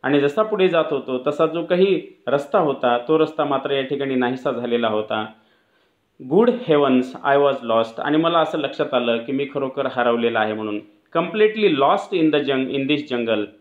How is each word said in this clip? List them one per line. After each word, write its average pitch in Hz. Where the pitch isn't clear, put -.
आणि 143
जसा 143
पुढे 190
जात 165
होतो 127
तसा 147
जो 160
काही 185
रस्ता 143
होता 131
तो 156
रस्ता 156
मात्र 139
या 139
ठिकाणी 135
नाहीसा 127
झालेला 117
होता. 107
Good 233
heavens, 143
I 139
was 131
lost. 113
आणि 147
मला 165
असं 156
लक्षात 143
आलं 120
की 117
मी 139
खरोखर 135
हरवलेला 120
आहे 107
म्हणून. 107
Completely 214
lost 165
in -
the 143
jung-, 131
in 139
this 143
jungle. 113